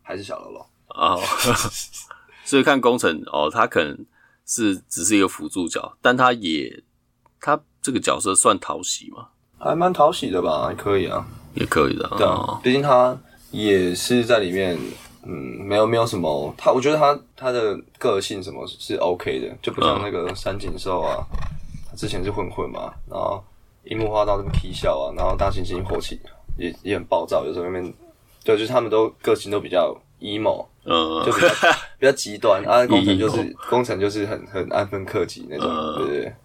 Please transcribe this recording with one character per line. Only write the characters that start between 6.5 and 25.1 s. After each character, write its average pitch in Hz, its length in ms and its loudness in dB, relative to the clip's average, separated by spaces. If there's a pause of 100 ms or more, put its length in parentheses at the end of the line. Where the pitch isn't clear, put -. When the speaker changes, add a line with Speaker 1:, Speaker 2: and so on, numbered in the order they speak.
Speaker 2:
他 151 200 0 (220)
这 - 80 -4
个 120 80 0
角 71 220 0
色 95 120 0
算 98 280 6
讨 78 200 -6
喜 - 300 -8
吗？ - 180 -18 (300)
Speaker 1:
还 - 160 0
蛮 175 180 2
讨 156 200 6
喜 123 180 -4
的 92 100 0
吧， 78 280 -2
还 - 60 -4
可 101 220 0
以 90 120 2
啊。 - 180 -4 (280)
Speaker 2:
也 - 120 -2
可 71 240 4
以 - 60 -2
的， - 200 -6
Speaker 1:
对 98 80 4
啊， 90 100 4
Speaker 2:
哦。 - 280 -4
Speaker 1:
毕 127 100 4
竟 139 80 4
他 127 360 6 (340)
也 98 440 2
是 120 300 2
在 117 140 4
里 95 120 0
面， 90 280 0 (460)
嗯， 67 400 -10
没 101 120 0
有， 107 100 6
没 117 100 2
有 117 100 4
什 110 120 -2
么， 76 380 -2
他， - 160 4
我 127 80 4
觉 135 100 4
得 156 60 4
他， 143 240 4 (160)
他 131 160 -4
的 110 240 0 (220)
个 104 220 2
性 98 220 -6
什 85 100 -10
么 69 140 -10
是 - 300 -8
OK 87 440 0
的， - 200 -8
就 87 120 -4
不 - 80 -4
像 80 200 2
那 101 100 -4
个 90 240 -4
三 95 240 -6
井 92 200 -6
寿 92 220 -4
啊， 73 180 -2 (140)
Speaker 2:
嗯。 - 60 -2 (520)
Speaker 1:
他 - 60 -14
之 107 120 -6
前 101 140 -4
是 98 80 -2
混 104 180 -4
混 - 220 -6
嘛， - 220 -10 (160)
然 50 100 -10
后 98 240 -4 (420)
樱 110 140 -8
木 110 100 -2
花 104 160 2
道 101 140 0
这 101 60 -6
么 101 80 -4
踢 - 200 0
笑 - 260 0
啊， - 180 -6